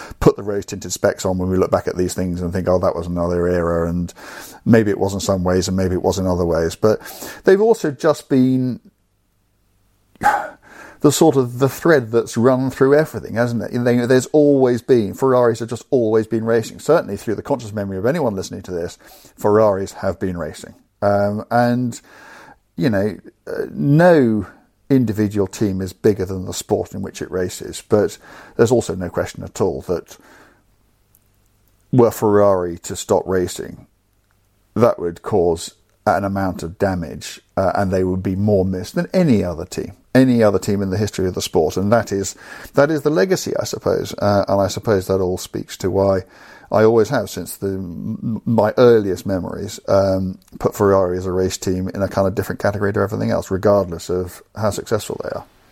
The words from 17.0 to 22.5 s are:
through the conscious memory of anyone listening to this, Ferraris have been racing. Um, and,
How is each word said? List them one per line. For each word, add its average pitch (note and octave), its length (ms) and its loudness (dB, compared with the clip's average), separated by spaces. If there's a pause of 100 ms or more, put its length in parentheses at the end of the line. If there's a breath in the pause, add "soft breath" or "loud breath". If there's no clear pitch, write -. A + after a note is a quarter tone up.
through G#2+ 180 -4
the G2+ 60 -10
conscious A#2+ 300 -6
memory G2 260 -6
of G2 80 -2
anyone C3+ 280 0
listening F#2+ 280 -10
to F#2 100 -12
this, F2 240 -6 (400 loud breath)
Ferraris G#2 560 2
have G2 260 -4
been F#2 180 -4
racing. - 380 -10 (260)
Um, G2+ 520 0
and, A#2+ 480 0 (720 loud breath)